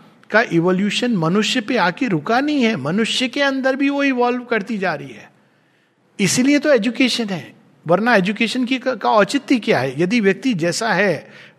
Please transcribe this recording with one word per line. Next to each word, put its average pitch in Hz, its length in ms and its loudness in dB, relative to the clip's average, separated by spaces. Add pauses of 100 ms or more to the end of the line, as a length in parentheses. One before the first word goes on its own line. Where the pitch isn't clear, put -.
(320)
का 214 100 4
इवोल्यूशन 185 760 0
मनुष्य 208 440 0
पे 240 160 -2
आके 180 300 0
रुका 190 320 0
नहीं 285 240 0
है, 226 120 0
मनुष्य 190 520 -2
के 269 140 -4
अंदर 269 340 0
भी 277 140 0
वो 285 140 -2
इवॉल्व 247 400 0
करती 226 340 -4
जा 185 160 -2
रही 143 180 -10
है। 101 200 -20 (880)
इसीलिए 254 400 2
तो 294 140 2
एजुकेशन 240 520 2
है, 180 360 -10 (260)
वरना 208 280 2
एजुकेशन 214 500 0
की 254 140 -2
का, 254 160 -4
का - 140 -2
औचित्य 240 500 2
क्या 196 200 0
है? 131 220 -2
यदि 185 180 2
व्यक्ति 196 340 0
जैसा 175 400 -2
है 180 360 0 (300)